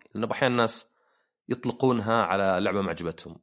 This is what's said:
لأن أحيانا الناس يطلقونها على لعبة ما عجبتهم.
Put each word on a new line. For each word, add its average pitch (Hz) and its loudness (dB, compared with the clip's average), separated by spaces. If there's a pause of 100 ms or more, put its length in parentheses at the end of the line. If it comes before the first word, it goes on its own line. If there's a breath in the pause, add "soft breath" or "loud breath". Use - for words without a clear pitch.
(140)
لأن 107 -4
أحيانا 127 2
الناس 117 0 (640)
يطلقونها 117 0
على 95 2
لعبة 101 0
ما 92 -2
عجبتهم. 82 -8